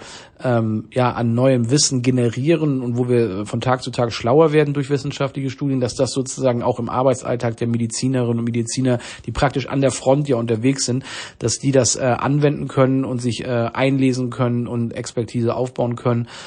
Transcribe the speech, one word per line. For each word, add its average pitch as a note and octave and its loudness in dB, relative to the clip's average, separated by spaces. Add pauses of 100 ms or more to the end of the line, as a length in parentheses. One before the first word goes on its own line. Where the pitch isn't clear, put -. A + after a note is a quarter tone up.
(440)
ähm, A2+ 0
ja, B2 2
an A#2 0
neuem B2 2
Wissen C#3 2
generieren C3 2
und A#2+ -4
wo B2 0
wir A2 2
von A#2 -4
Tag B2+ 0
zu - -6
Tag A#2+ 0
schlauer D3 4
werden D3 2
durch C3+ -4
wissenschaftliche C#3 -4
Studien, C3+ -2
dass B2 -2
das B2+ 0
sozusagen B2+ 0
auch A#2+ 0
im A#2 -4
Arbeitsalltag B2 0
der A#2 -2
Medizinerinnen A#2 0
und A#2 -2
Mediziner, A#2+ 0 (260)
die - -8
praktisch C3 0
an C#3 0
der C3+ 4
Front C#3 2
ja C#3 2
unterwegs A#2 0
sind, B2+ -2 (340)
dass - -2
die C#3 0
das, C3 4
äh, - -6
anwenden C#3 2
können C3+ 2
und B2 -4
sich, A#2+ -2
äh, - -8
einlesen B2+ 0
können A#2+ 0
und A#2 -4
Expertise A#2 -2
aufbauen B2 -2
können, A#2 0 (200)